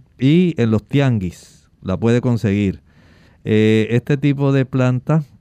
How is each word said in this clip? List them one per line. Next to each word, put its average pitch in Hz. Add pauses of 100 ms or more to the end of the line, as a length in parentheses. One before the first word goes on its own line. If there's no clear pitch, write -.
(200)
y 160
en 117
los 107
tianguis 120 (140)
la 95
puede 117
conseguir. 104 (600)
Eh, 110
este 120
tipo 139
de 135
planta 127 (160)